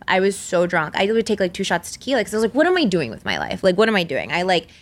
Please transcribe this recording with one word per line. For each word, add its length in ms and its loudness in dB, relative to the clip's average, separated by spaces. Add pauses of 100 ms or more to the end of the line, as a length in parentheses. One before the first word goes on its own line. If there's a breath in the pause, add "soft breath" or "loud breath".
I 120 2
was 180 0
so 300 0
drunk. 300 -2
I 140 2
would 140 2
take, 140 -2
like, 140 0
two 100 -6
shots 260 -2
of 40 -12
tequila 300 -2
'cause 100 -6
I 40 -2
was 60 2
like, 120 -2
"What 120 4
am 100 2
I 60 2
doing 260 0
with 160 -12
my 140 -2
life? 240 -6
Like, 140 4
what 100 4
am 80 0
I 80 2
doing?" 300 -4
I, 100 0
like, 240 0 (140 soft breath)